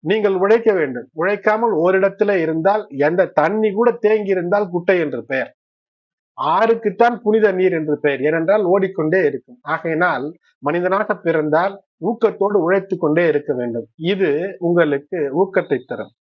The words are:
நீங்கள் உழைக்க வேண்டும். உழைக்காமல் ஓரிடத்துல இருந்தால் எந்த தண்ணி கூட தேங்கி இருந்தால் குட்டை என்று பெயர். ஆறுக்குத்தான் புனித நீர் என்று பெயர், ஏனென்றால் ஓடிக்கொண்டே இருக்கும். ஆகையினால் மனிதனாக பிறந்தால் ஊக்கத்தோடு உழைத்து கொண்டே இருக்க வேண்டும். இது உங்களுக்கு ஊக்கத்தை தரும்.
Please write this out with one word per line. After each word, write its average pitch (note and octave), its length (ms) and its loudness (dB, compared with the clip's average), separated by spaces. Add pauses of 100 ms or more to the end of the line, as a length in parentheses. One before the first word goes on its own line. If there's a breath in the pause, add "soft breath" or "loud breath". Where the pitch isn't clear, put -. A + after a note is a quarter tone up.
நீங்கள் G3+ 380 0
உழைக்க A3+ 300 4
வேண்டும். C3+ 400 -2
உழைக்காமல் G#3 640 0
ஓரிடத்துல F#3+ 600 2
இருந்தால் D#3+ 440 0 (160)
எந்த E3 380 2
தண்ணி G#3 360 2
கூட A3+ 160 2 (160)
தேங்கி G#3 300 2
இருந்தால் F#3 340 0
குட்டை F3+ 300 0
என்று C#3 220 -4 (100)
பெயர். C3 200 -4 (880)
ஆறுக்குத்தான் A3 800 2
புனித G#3+ 320 2
நீர் F#3 260 2
என்று D3+ 200 -2
பெயர், C#3 240 0
ஏனென்றால் E3 420 0
ஓடிக்கொண்டே F#3 580 0
இருக்கும். C3 400 -4
ஆகையினால் D#3+ 640 -2 (360)
மனிதனாக F3+ 540 -2
பிறந்தால் E3 580 0 (340)
ஊக்கத்தோடு G#3 580 0
உழைத்து F#3+ 300 0
கொண்டே E3 320 0
இருக்க D3 260 -2
வேண்டும். A#2 320 -6 (260)
இது F#3+ 180 0 (300)
உங்களுக்கு E3+ 600 0 (140)
ஊக்கத்தை D3+ 480 0
தரும். G#2+ 320 -12 (140)